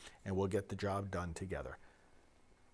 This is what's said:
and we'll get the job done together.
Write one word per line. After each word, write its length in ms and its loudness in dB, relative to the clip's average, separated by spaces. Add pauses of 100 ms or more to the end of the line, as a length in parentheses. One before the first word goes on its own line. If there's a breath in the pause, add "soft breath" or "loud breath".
(220 soft breath)
and 140 0
we'll 120 6
get 200 2
the 80 -2
job 340 2
done 220 0
together. 460 -4 (960)